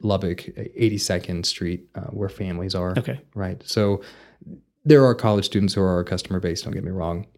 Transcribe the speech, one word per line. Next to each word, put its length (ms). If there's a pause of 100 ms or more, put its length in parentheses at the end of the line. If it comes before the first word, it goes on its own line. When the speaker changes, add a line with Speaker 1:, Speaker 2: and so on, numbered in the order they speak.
Speaker 1:
Lubbock, 560
eighty-second 880
Street, 500
uh, 100
where 260
families 440
are. 240
Speaker 2:
Okay. 220 (140)
Speaker 1:
Right. 320
So 340 (840)
there 180
are 100
college 300
students 300
who 80
are 140
our 80
customer 360
base, 220
don't 100
get 100
me 100
wrong. 340 (120)